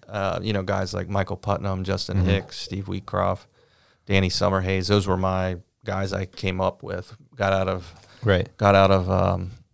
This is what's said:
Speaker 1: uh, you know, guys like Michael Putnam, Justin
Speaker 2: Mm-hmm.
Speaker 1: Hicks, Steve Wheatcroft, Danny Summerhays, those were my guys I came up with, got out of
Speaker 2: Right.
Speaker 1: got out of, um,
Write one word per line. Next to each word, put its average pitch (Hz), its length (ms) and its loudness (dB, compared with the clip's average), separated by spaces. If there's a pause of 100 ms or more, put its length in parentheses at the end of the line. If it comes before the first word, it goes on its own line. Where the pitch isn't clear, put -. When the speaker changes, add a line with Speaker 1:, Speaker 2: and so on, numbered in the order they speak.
Speaker 1:
uh, 98 340 -4
you 107 120 -4
know, 98 100 -2
guys 95 300 -2
like 92 160 -6
Michael 98 280 -4
Putnam, 95 460 -4
Justin 98 340 -4
Speaker 2:
Mm-hmm. 92 120 2
Speaker 1:
Hicks, 98 280 0
Steve 98 280 -8
Wheatcroft, 95 600 -4 (600)
Danny 98 240 4
Summerhays, 95 600 0
those 101 180 2
were 92 100 2
my 92 400 -2 (280)
guys 98 280 -4
I 98 120 -4
came 92 360 -6
up 92 220 -2
with, 92 300 -10 (220)
got 98 180 0
out 95 140 0
of 92 260 -6 (300)
Speaker 2:
Right. 95 240 4 (100)
Speaker 1:
got 101 180 6
out 98 160 8
of, 92 200 2
um, 92 400 0 (220)